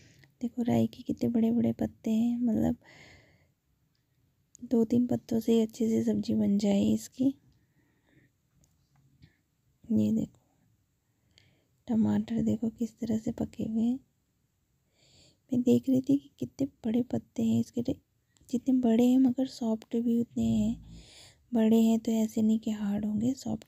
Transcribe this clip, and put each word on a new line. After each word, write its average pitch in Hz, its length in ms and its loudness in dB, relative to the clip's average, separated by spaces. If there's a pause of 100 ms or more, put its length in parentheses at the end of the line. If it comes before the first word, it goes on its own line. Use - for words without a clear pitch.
(420)
देखो 240 220 -6
राई 233 240 2
के 240 160 -10
कितने 233 260 -2
बड़े-बड़े 226 440 2
पत्ते - 380 -6
हैं, 240 280 0
मतलब 240 360 0 (1900)
दो 240 220 2
तीन 240 220 2
पत्तों 233 320 -2
से 226 120 -2
ही 226 100 4
अच्छे 220 280 -2
से 226 140 0
सब्ज़ी 214 320 -2
बन 208 220 2
जाए 202 260 2
इसकी। 220 520 -2 (2500)
ये 214 200 2
देखो - 280 -4 (1500)
टमाटर 220 540 0
देखो 226 280 -2
किस - 300 -8
तरह 220 180 -4
से 233 140 -6
पके - 320 -8
हुए 220 200 -2
हैं। 247 160 0 (1500)
मैं 247 100 0
देख 240 280 2
रही 262 120 2
थी 277 160 0
कि - 220 -8
कितने 269 280 -6 (180)
बड़े 233 180 -2
पत्ते 233 400 -6
हैं 226 160 0
इसके, 233 220 -4
तो - 120 -4 (560)
जितने 254 300 0
बड़े 233 260 4
हैं 254 140 4
मगर 262 260 2
सॉफ्ट 226 500 -6
भी 233 260 0
उतने 233 220 -4
हैं। 226 440 -2 (640)
बड़े 226 280 4
हैं 226 180 4
तो 226 120 -4
ऐसे 220 300 -2
नहीं 220 180 2
कि 220 120 -6
हार्ड 208 340 -4
होंगे, 208 280 -2
सॉफ्ट 220 340 -8